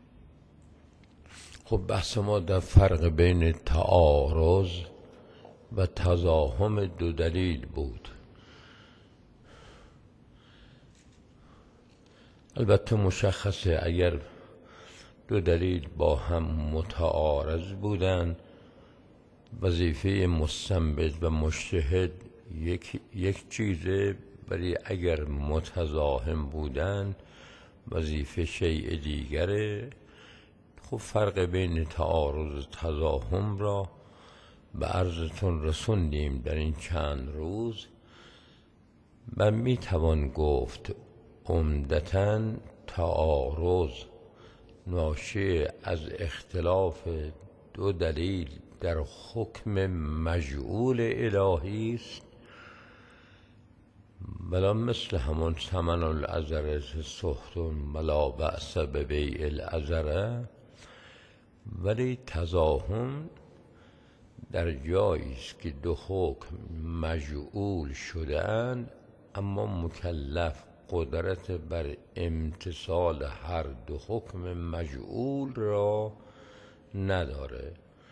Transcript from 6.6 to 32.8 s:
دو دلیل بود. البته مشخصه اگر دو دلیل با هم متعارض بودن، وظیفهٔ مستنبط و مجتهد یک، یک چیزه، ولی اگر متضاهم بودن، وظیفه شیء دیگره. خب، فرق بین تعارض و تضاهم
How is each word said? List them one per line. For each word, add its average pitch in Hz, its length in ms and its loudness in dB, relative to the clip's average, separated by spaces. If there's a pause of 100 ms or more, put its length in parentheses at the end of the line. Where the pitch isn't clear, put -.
دو 85 280 0
دلیل 82 540 0
بود. 71 420 -6 (4000)
البته 107 400 4
مشخصه 95 840 2
اگر 85 380 2 (1080)
دو 104 120 2
دلیل 87 560 2
با 80 200 4
هم 82 280 0
متعارض 78 1300 0
بودن، 92 640 0 (1300)
وظیفهٔ 90 640 2
مستنبط 80 960 2
و 82 80 2
مجتهد 78 800 2 (440)
یک، 85 460 -4 (140)
یک 98 340 -2
چیزه، 98 680 0 (320)
ولی 87 360 -2
اگر 87 400 0
متضاهم 73 1200 0
بودن، 80 720 -4 (760)
وظیفه 78 540 -2
شیء 80 520 -2
دیگره. 87 960 -2 (920)
خب، - 140 -8
فرق 104 420 0
بین 87 460 2
تعارض 76 800 0
و - 60 -14
تضاهم 82 880 0